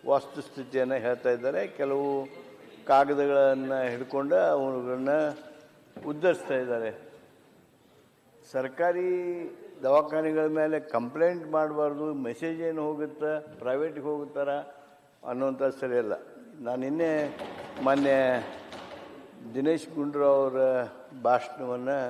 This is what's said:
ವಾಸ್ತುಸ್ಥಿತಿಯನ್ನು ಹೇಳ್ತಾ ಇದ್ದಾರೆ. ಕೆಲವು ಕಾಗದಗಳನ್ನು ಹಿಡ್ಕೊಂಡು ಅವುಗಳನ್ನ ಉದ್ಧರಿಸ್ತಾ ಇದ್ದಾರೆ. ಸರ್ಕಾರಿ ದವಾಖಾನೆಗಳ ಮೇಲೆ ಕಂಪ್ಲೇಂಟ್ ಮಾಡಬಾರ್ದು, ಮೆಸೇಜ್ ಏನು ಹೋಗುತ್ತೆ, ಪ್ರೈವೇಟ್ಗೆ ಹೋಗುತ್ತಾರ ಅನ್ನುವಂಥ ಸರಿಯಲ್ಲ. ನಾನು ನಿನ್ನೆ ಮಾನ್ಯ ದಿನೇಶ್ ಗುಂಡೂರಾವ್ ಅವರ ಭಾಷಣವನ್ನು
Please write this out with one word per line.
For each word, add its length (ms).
ವಾಸ್ತುಸ್ಥಿತಿಯನ್ನು 920
ಹೇಳ್ತಾ 320
ಇದ್ದಾರೆ. 260
ಕೆಲವು 300
ಕಾಗದಗಳನ್ನು 880
ಹಿಡ್ಕೊಂಡು 440
ಅವುಗಳನ್ನ 640
ಉದ್ಧರಿಸ್ತಾ 520
ಇದ್ದಾರೆ. 280
ಸರ್ಕಾರಿ 560
ದವಾಖಾನೆಗಳ 640
ಮೇಲೆ 200
ಕಂಪ್ಲೇಂಟ್ 500
ಮಾಡಬಾರ್ದು, 500
ಮೆಸೇಜ್ 340
ಏನು 180
ಹೋಗುತ್ತೆ, 440
ಪ್ರೈವೇಟ್ಗೆ 480
ಹೋಗುತ್ತಾರ 420
ಅನ್ನುವಂಥ 340
ಸರಿಯಲ್ಲ. 340
ನಾನು 200
ನಿನ್ನೆ 260
ಮಾನ್ಯ 260
ದಿನೇಶ್ 400
ಗುಂಡೂರಾವ್ 460
ಅವರ 180
ಭಾಷಣವನ್ನು 720